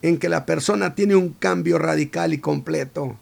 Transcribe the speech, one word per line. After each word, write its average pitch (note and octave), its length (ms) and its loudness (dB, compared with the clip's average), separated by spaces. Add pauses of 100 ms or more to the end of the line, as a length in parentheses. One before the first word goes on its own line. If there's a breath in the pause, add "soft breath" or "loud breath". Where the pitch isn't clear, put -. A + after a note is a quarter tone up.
En E3+ 160 2
que F3 100 -2
la E3 180 0
persona E3 500 0
tiene G3+ 200 4
un F3+ 140 4
cambio F3 500 0
radical D#3+ 540 0
y D3 60 -4
completo. C#3+ 840 -4